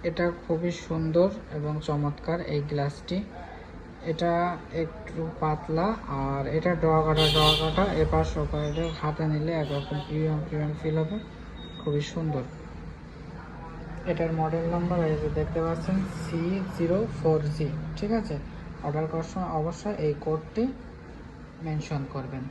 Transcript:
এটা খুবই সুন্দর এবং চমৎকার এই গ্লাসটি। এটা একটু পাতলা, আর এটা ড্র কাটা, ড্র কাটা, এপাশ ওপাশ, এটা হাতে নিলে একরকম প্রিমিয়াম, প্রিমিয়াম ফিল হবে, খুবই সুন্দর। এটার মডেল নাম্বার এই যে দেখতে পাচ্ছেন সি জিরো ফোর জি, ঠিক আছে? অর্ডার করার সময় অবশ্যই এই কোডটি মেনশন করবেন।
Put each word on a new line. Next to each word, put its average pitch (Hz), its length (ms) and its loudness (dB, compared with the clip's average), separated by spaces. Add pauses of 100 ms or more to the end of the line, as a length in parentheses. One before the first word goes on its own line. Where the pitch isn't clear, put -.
এটা 175 220 2 (220)
খুবই 170 240 2
সুন্দর 165 580 4 (240)
এবং 151 260 -2
চমৎকার 147 600 0
এই 147 200 0
গ্লাসটি। 143 560 -2 (880)
এটা 170 280 2 (400)
একটু 160 480 -4 (180)
পাতলা, 156 480 2 (200)
আর 139 400 -2
এটা 160 280 2
ড্র 160 140 4 (160)
কাটা, 156 200 6 (100)
ড্র 151 60 6 (180)
কাটা, 156 240 4 (100)
এপাশ 156 340 4 (100)
ওপাশ, 151 320 0
এটা 165 160 0 (160)
হাতে 151 260 0
নিলে 151 240 2
একরকম 147 460 0 (100)
প্রিমিয়াম, 156 400 2
প্রিমিয়াম 151 340 0
ফিল 156 160 0
হবে, 160 200 0 (680)
খুবই 147 180 2
সুন্দর। 147 420 -2 (1600)
এটার 165 260 2
মডেল 160 380 2
নাম্বার 175 280 2
এই 156 220 4
যে 151 140 0
দেখতে 156 260 2
পাচ্ছেন 165 360 0 (260)
সি 165 180 -2 (360)
জিরো 170 200 4 (240)
ফোর 160 180 6 (180)
জি, 151 100 0 (300)
ঠিক 208 140 0
আছে? 202 240 0 (480)
অর্ডার 151 240 0
করার 160 260 -2
সময় 180 160 -2
অবশ্যই 165 460 -2 (100)
এই 147 160 4
কোডটি 156 420 0 (1000)
মেনশন 151 380 -2 (120)
করবেন। 135 380 -6